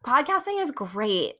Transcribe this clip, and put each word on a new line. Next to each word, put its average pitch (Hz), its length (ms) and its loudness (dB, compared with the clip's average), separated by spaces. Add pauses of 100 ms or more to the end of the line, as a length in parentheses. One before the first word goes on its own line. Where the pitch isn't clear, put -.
Podcasting 349 560 2
is 311 120 -2
great. 190 680 -2